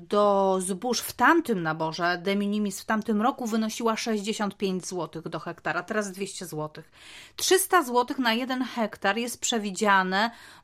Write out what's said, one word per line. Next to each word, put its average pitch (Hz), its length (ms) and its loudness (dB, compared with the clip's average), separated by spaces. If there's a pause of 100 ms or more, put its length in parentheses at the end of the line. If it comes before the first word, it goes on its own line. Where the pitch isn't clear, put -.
do 196 600 4
zbóż 196 400 -2
w - 120 -8
tamtym 247 500 4
naborze, 160 600 -2
de 196 140 0
minimis 202 440 -2
w - 40 -16
tamtym 214 380 0
roku, 254 240 0
wynosiła 220 500 0
sześćdziesiąt 214 600 -4
pięć 190 300 -2
złotych 165 420 -8
do 165 120 -6
hektara, 165 420 -6
teraz 208 300 -4
dwieście 190 340 -10
złotych. 151 440 -10 (460)
Trzysta 370 460 4
złotych 247 360 0
na 233 140 2
jeden 254 320 -2
hektar 208 540 -2
jest 240 220 -4
przewidziane 202 920 2 (340)